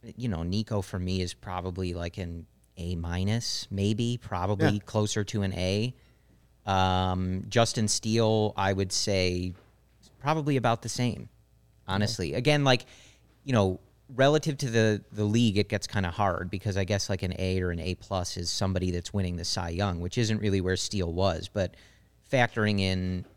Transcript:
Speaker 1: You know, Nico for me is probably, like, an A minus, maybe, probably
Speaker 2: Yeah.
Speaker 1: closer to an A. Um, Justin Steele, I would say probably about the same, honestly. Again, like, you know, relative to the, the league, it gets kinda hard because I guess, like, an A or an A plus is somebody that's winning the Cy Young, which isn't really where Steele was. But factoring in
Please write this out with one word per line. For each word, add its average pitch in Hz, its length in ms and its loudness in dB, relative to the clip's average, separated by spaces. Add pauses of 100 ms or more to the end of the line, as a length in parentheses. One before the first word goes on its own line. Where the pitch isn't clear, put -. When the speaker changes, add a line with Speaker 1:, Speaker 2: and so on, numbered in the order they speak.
(160)
Speaker 1:
You 120 140 -4
know, 82 140 -2
Nico 101 380 -2
for - 180 -8
me 92 220 0
is 87 120 -4
probably, 90 600 -6
like, 87 240 -6
an 85 280 -8 (320)
A 87 180 -4
minus, 90 760 -2
maybe, 110 520 0
probably 98 520 0
Speaker 2:
Yeah. 104 120 0
Speaker 1:
closer 107 400 -2
to 104 160 -4
an 95 120 -2
A. 101 400 -2 (720)
Um, 92 840 2
Justin 113 380 2
Steele, 110 680 2
I 95 180 2
would 95 180 0
say 90 600 0 (680)
probably 147 380 0
about 117 240 2
the 113 80 -8
same, 117 400 -2 (580)
honestly. 95 460 0
Again, 143 300 2
like, 127 220 4 (580)
you 135 100 -2
know, 95 260 4 (360)
relative 143 420 4
to 135 120 -2
the, 110 320 4 (100)
the 107 120 -2
league, 107 340 4
it 101 120 2
gets - 180 -2
kinda 95 240 0
hard 90 380 0
because 95 280 -2
I 98 60 0
guess, 98 260 0
like, 98 140 -2
an 90 160 -4
A 92 220 0
or 90 100 -2
an 85 80 -4
A 90 160 -2
plus - 420 -4
is 87 120 -4
somebody 92 420 0
that's 87 220 -6
winning 90 240 -2
the 82 80 -6
Cy 87 240 -2
Young, 87 300 -2
which 90 180 -4
isn't 110 220 0
really 98 220 2
where 92 140 2
Steele 90 360 -2
was. 90 400 0
But 95 240 -2 (560)
factoring 110 480 2
in 92 460 0 (120)